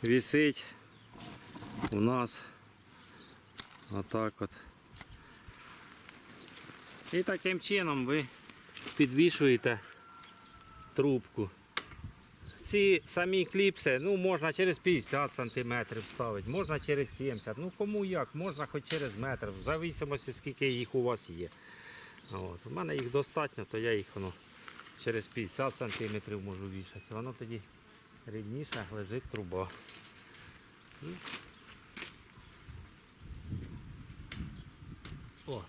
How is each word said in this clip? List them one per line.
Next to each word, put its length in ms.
висить 600
у 80
нас. 440
Отак 460
от. 120
І 100
таким 380
чином 460
ви 180
підвішуєте 840
трубку. 560
Ці 440
самі 380
кліпси, 560
ну, 160
можна 360
через 260
п'ятдесят 560
сантиметрів 720
ставити, 360
можна 300
через 360
сімдесят, 420
ну, 200
кому 260
як, 300
можна 320
хоч 180
через 340
метр, 280
в 120
зависимості, 760
скільки 360
їх 260
у 80
вас 280
є. 180
От. 340
У 40
мене 240
їх 160
достатньо, 600
то 80
я 160
їх, 120
ну, 160
через 220
п'ятдесят 500
сантиметрів 680
можу 280
вішати. 400
Воно 280
тоді 220
рівніше 680
лежить 380
труба. 380
І. 40
О. 220